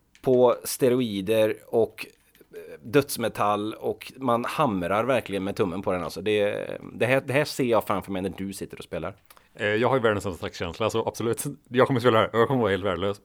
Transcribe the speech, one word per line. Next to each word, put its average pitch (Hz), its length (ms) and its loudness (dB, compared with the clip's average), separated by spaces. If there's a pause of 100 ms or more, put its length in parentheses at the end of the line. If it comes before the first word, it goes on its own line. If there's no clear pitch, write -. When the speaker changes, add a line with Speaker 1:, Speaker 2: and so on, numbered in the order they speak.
(220)
Speaker 1:
på 123 420 6
steroider 110 920 0 (120)
och, - 380 0 (480)
eh, - 300 -18
dödsmetall 107 880 0
och - 440 -8
man 120 280 0
hamrar 104 580 0
verkligen 104 400 -2
med 98 120 -4
tummen 92 260 -2
på 98 100 -2
den, 90 120 -2
alltså. - 180 -8
Det, 104 460 0 (260)
det 104 120 0
här, 131 200 2
det 131 80 -4
här 143 120 2
ser - 180 -4
jag 113 240 2
framför 95 240 -4
mig 95 100 -4
när 95 160 -4
du 98 160 -8
sitter - 240 -12
och - 60 -16
spelar. 87 320 -8 (380)
Speaker 2:
Eh, 107 140 -4
jag 110 220 2
har 131 60 2
ju 131 60 2
världens 107 220 2
sämsta 92 220 -6
taktkänsla, 95 440 -4
så 113 180 0
absolut. 110 360 -4 (260)
Jag 123 180 6
kommer 131 120 2
spela 110 200 4
det 98 60 4
här 82 100 -8
och 113 60 2
jag 113 60 6
kommer 131 140 2
vara 101 100 2
helt 95 120 0
värdelös. 98 420 -2